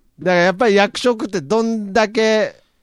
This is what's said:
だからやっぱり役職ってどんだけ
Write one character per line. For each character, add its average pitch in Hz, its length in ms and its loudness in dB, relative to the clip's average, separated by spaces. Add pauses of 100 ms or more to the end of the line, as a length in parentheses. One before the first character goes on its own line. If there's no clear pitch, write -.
(200)
だ 165 120 -2
か 180 40 2
ら - 0 -
や 175 160 4
っ 180 40 -4
ぱ 233 140 0
り 196 60 4
役 196 240 2
職 240 260 -2
っ - 20 -4
て 196 140 -6
ど 202 220 -2
ん 220 300 -4
だ 214 160 2
け 220 460 0 (280)